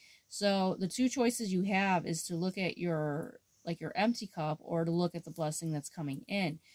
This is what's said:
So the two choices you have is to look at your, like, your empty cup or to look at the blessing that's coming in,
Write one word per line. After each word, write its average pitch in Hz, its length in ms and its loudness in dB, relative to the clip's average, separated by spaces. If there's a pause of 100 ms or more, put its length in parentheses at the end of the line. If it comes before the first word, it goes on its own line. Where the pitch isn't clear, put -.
(280)
So 196 500 2
the 185 100 -2
two 254 200 2
choices 233 440 2
you 185 100 4
have 196 440 2
is 165 180 -2
to 175 120 -4
look 185 220 0
at 185 200 -2
your, 156 640 -2 (240)
like, 170 160 -4
your 160 160 -6
empty 220 320 0
cup 156 320 -2
or 165 240 0
to 165 80 2
look 175 240 2
at 165 80 -8
the 156 80 -12
blessing 156 400 -2
that's 147 180 -4
coming 143 380 -6
in, 180 320 -2 (140)